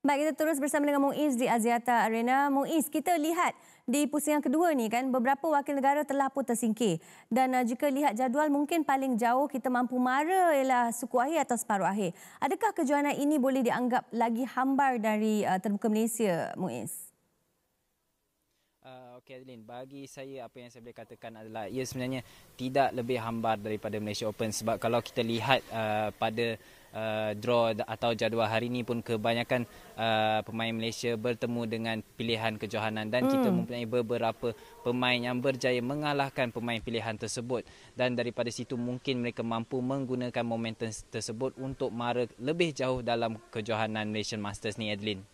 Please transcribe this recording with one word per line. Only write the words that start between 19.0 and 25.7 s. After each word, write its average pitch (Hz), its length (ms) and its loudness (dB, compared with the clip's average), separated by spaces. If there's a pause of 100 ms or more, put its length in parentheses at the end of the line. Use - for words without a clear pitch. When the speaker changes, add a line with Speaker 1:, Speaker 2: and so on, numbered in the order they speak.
Speaker 2:
okey, 131 240 -18
Adeline, 117 240 -18
bagi 135 400 -14
saya 135 400 -12
apa - 160 -20
yang 120 80 -18
saya 120 160 -20
boleh 117 80 -18
katakan 113 400 -14
adalah 110 320 -8
ia 127 160 -4
sebenarnya 127 400 -4 (320)
tidak 131 400 2
lebih 123 240 -2
hambar 113 400 0
daripada 107 400 -4
Malaysia 104 240 -4
Open 107 320 -2
sebab 110 240 -2
kalau 117 240 2
kita - 160 -4
lihat, 117 400 2 (160)